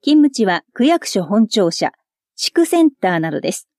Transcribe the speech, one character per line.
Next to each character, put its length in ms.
勤 220
務 80
地 160
は 160
区 120
役 220
所 180
本 240
庁 240
舎、 180
地 160
区 120
セ 200
ン 80
タ 240
ー 20
な 140
ど 80
で 100
す。 180